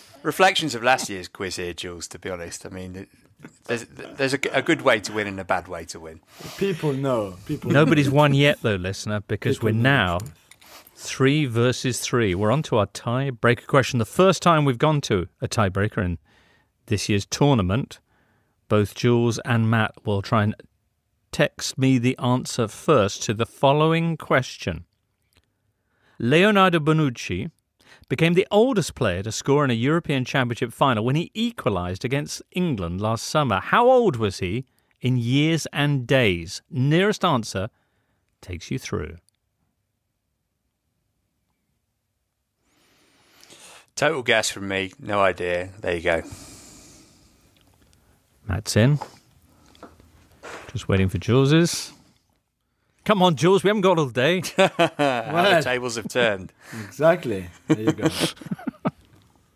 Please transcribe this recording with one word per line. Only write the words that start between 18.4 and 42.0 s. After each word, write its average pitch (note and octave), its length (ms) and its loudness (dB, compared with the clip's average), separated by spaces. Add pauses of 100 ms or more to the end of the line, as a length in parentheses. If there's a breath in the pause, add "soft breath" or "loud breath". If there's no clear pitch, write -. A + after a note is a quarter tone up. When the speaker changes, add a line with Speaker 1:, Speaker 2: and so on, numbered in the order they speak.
Speaker 3:
Both G#2+ 260 2
Jules A#2+ 500 2
and A2+ 260 0
Matt A2 220 0 (140)
will G2+ 160 -2
try A2 200 0
and G#2+ 120 0 (800)
text - 440 -4
me C3 220 4
the B2 200 0
answer B2 500 -2
first A2 560 2
to A#2 100 -2
the A2 120 -4
following D#3+ 680 0
question. G2+ 680 -2 (1300)
Leonardo F3+ 600 4
Bonucci D3 720 0 (580 soft breath)
became D#3+ 260 2
the F3+ 160 2
oldest G#3+ 440 2
player G2 280 0
to A2 100 -8
score C#3+ 320 2
in C3 60 2
a A#2+ 40 0
European C3+ 500 0
Championship B2 480 -2
final A#2+ 320 2
when C3 120 0
he E3+ 180 -4
equalised F#2+ 720 -4
against C#3+ 380 -6 (100)
England G2 480 -4
last A2 260 -4
summer. B2 340 0
How A#3+ 300 2
old A#3 260 4
was G#2+ 220 -2
he G2 260 -4 (360)
in B2 160 0
years C#3+ 560 0
and C#3+ 340 -2
days? G2 640 0
Nearest E3 540 0
answer A2 440 -2 (720)
takes - 300 -12
you C3 80 -4
through. E2 380 -8 (4000 soft breath)